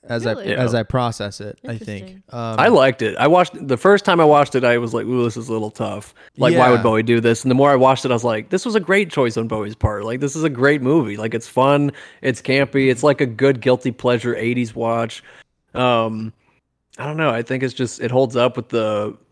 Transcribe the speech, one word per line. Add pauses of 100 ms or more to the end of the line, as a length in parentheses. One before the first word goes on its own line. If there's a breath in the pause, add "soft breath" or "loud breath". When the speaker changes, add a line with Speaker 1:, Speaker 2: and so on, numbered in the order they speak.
Speaker 1:
As
I,
Speaker 2:
Really?
Speaker 1:
as
Speaker 3:
Yeah.
Speaker 1:
I
process
it,
I
think.
Speaker 2:
Interesting.
Speaker 1:
Um,
Speaker 3:
I
liked
it.
I
watched (160)
the
first
time
I
watched
it,
I
was
like,
"Ooh,
this
is
a
little
tough." (200 soft breath)
Like,
why
would
Speaker 1:
Yeah.
Speaker 3:
Bowie
do
this?
And
the
more
I
watched
it,
I
was
like,
"This
was
a
great
choice
on
Bowie's
part.
Like,
this
is
a
great
movie.
Like,
it's
fun, (320 loud breath)
it's
campy,
it's
like
a
good
guilty
pleasure
eighties
watch." (540 loud breath)
Um, (640)
I
don't
know.
I
think
it's
just,
it
holds
up
with
the (160)